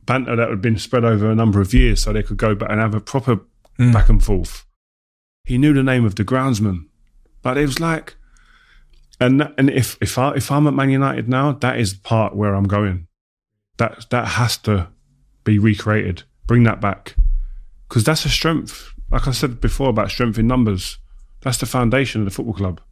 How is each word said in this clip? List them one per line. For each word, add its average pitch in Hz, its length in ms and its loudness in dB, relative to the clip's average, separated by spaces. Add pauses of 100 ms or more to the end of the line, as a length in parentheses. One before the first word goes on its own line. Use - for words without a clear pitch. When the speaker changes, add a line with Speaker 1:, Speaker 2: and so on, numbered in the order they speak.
Speaker 1:
Banter 123 300 -2
that 113 140 0
had 107 120 -6
been 113 160 0
spread 120 260 -2
over 110 260 2
a 110 60 2
number 107 260 2
of 95 120 0
years, 120 280 4
so 107 120 -2
they 107 100 -2
could 101 140 -8
go 107 180 0
back 104 160 -8
and 107 80 0
have 110 160 0
a 110 60 -2
proper 120 400 -2 (380)
Speaker 2:
Mm. 123 120 6
Speaker 1:
back 110 180 6
and 107 140 6
forth. 90 420 -2 (800)
He 127 140 -2
knew 147 160 4
the 139 80 4
name 127 240 2
of 98 100 0
the 110 80 -2
groundsman. 107 640 -2 (560)
But 127 160 -4
it 143 80 0
was 135 140 -4
like, 165 360 -4 (1040)
and, 135 380 2
and 135 140 4
if, - 300 -2
if - 180 -4
I, 135 160 0
if 131 160 -4
I'm 147 160 2
at 135 80 0
Man 135 160 0
United 135 360 -2
now, 135 260 0
that 123 260 -2
is 98 140 -2
the 95 80 -16
part 110 340 0
where 101 180 0
I'm 98 140 0
going. 95 400 -2 (680)
That, - 340 -4
that 117 160 -2
has 107 300 -2
to 98 320 -2 (540)
be 107 140 2
recreated. 101 640 0 (240)
Bring 120 200 4
that 98 140 0
back. 98 360 -6 (720)
'Cause 113 140 2
that's 156 220 0
a 147 40 -2
strength. - 640 -4 (180)
Like - 180 0
I 135 40 -2
said 120 280 -4
before 135 300 0
about 107 220 0
strength 113 260 -2
in 113 80 2
numbers, 113 540 0 (420)
that's 127 160 -4
the - 80 -4
foundation 120 560 0
of 104 40 -2
the 98 60 -4
football 113 220 -6
club. 92 280 -4 (100)